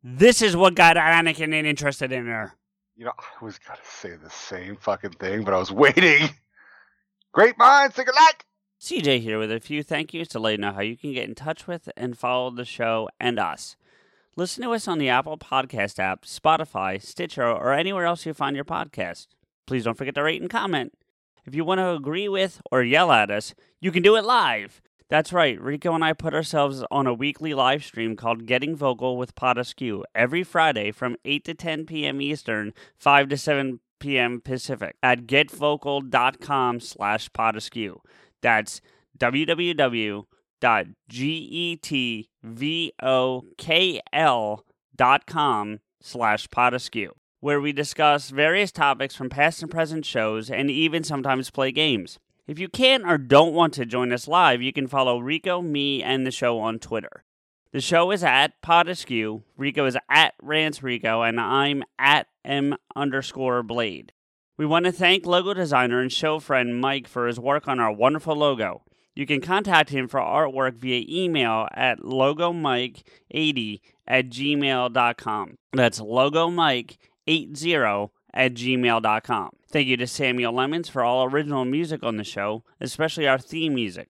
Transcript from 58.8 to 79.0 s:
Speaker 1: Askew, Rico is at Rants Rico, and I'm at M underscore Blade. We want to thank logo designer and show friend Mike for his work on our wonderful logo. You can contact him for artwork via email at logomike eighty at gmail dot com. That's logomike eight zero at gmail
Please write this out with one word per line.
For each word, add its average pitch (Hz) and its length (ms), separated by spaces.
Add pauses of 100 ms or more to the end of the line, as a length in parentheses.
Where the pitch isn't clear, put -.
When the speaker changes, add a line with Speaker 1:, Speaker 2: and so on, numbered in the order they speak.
Speaker 1:
Askew, 110 540 (140)
Rico 139 280
is 123 140 (100)
at 151 320
Rants 156 420
Rico, 117 400
and 117 160
I'm 139 440 (160)
at 143 280 (180)
M 139 300 (220)
underscore 131 640
Blade. 104 500 (440)
We 151 80
want 165 220
to 180 60
thank 180 340
logo 180 260
designer 127 480
and 127 100
show 156 280
friend 123 420
Mike 135 260
for 120 200
his 120 120
work 139 300
on 131 100
our 110 140
wonderful 147 420
logo. 131 480 (320)
You 139 120
can 143 140
contact 180 500
him 131 180
for 135 100
artwork 131 580
via 123 300
email 131 680
at 127 260
logomike 135 1040 (280)
eighty 131 520 (240)
at 127 240
gmail 135 640
dot 120 240
com. 107 400 (140)
That's 117 280
logomike 143 960 (300)
eight 156 300
zero 120 560 (200)
at 127 220
gmail 123 480